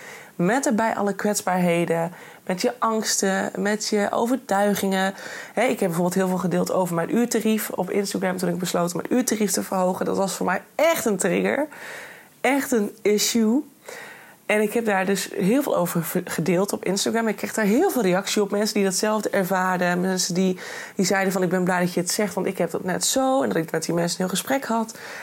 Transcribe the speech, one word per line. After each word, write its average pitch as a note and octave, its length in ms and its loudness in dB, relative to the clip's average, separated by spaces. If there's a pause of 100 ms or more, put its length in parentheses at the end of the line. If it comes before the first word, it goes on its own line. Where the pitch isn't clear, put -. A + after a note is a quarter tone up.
(360)
Met G#3 280 2
daarbij A3+ 320 2
alle G3+ 200 0
kwetsbaarheden, F3 960 2 (340)
met F#3 160 -4
je A#3+ 180 0
angsten, G#3 800 0
met G#3 300 0
je G#3 240 2
overtuigingen. G3 1000 2 (400)
Hé, G#3 100 0
ik B3 160 2
heb G3+ 80 2
bijvoorbeeld F3 280 0
heel F#3+ 120 2
veel F#3 100 0
gedeeld F3+ 340 0
over F3 240 0
mijn E3 200 0
uurtarief A3 540 2
op F3+ 200 -4
Instagram G3 480 0
toen F3+ 120 0
ik E3+ 80 0
besloot F3 360 0
mijn - 200 -4
uurtarief G#3+ 380 2
te G#3 120 -2
verhogen. F#3 420 0
Dat F#3 120 -2
was F#3+ 160 0
voor F#3+ 120 -4
mij F3+ 160 0 (140)
echt E4 300 2
een G#3 120 2
trigger. G3 500 0 (720)
Echt C4+ 300 0
een G#3 300 0
issue. A3 640 2 (840)
En G#3+ 160 2
ik G#3+ 120 0
heb A#3 120 0
daar F#3+ 200 0
dus F#3+ 280 -2
heel A#3 300 2
veel - 140 -2
over F3 260 0
ver-, F3 220 -2
gedeeld F3+ 480 0
op A3 120 -4
Instagram. A3 420 0
Ik G#3 80 0
kreeg - 180 -8
daar A3 120 0
heel C4 240 4
veel B3+ 120 0
reactie F#3+ 400 2
op. F#3 100 0
Mensen G#3 220 0
die G3+ 100 2
datzelfde G#3 460 0
ervaarden. F#3 720 2
Mensen F#3 340 0
die, F#3 260 2 (360)
die F#3+ 100 2
zeiden F#3+ 260 2
van, F#3 120 0
"Ik F3+ 60 2
ben F#3 140 2
blij F3+ 160 2
dat F3+ 140 0
je - 60 0
het F3 120 0
zegt, G#3 220 0
want F#3 140 -2
ik F#3+ 100 -4
heb E3+ 140 0
dat - 120 -4
net F3+ 220 -2
zo." C4 360 2
En A#3+ 60 0
dat G#3 100 0
ik D#3+ 140 -2
met D#3+ 140 -2
die E3+ 80 -2
mensen E3+ 280 0
een F#3 60 0
heel F#3 80 -4
gesprek C4+ 300 -2
had. A3+ 320 -2 (260)